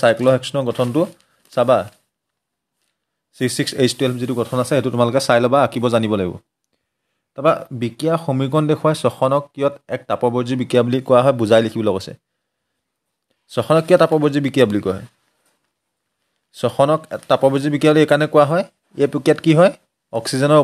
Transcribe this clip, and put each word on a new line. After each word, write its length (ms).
চাইক্লহেক্সনৰ 680
গঠনটো 320
চাবা, 240
চিক্স 200
ছিক্স 140
এইচ 160
টুৱেলভ 240
যিটো 200
গঠন 180
আছে, 160
সেইটো 200
তোমালোকে 320
চাই 160
ল'বা, 220
আঁকিব 180
জানিব 260
লাগিব। 160
তাৰপৰা 180
বিক্ৰিয়াৰ 440
সমীকৰণ 460
দেখুৱাই 300
শ্বসনক 420
কিয়ত 200
এক 140
তাপবৰ্জী 520
বিক্ৰিয়া 260
বুলি 200
কোৱা 180
হয়, 140
বুজাই 260
লিখিবলৈ 300
কৈছে। 180
শ্বসনক 360
কিয় 160
তাপবৰ্জী 420
বিক্ৰিয়া 240
বুলি 160
কোৱা 120
হয়? 100
শ্বসনক 400
তাপবৰ্জী 440
বিক্ৰিয়া 200
বুলি 120
এইকাৰণে 280
কোৱা 180
হয়, 120
এই 160
প্ৰক্ৰিয়াত 320
কি 140
হয়? 120
অক্সিজেনৰ 500